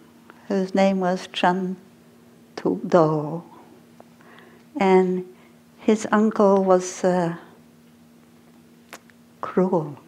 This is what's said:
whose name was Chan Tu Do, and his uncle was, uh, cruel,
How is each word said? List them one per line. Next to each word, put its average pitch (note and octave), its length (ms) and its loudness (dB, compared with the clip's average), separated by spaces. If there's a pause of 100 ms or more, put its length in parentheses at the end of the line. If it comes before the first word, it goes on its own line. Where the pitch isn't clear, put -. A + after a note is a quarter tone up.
(480)
whose F#3+ 260 -2
name G3 280 2
was F3+ 320 -4
Chan F#3 420 -2 (800)
Tu F3+ 320 -4
Do, D#3 560 0 (1300)
and F#3 480 2 (520)
his - 340 -2
uncle G#3 520 2
was, F#3 400 0
uh, F3+ 320 0 (2000)
cruel, E3+ 560 -2 (100)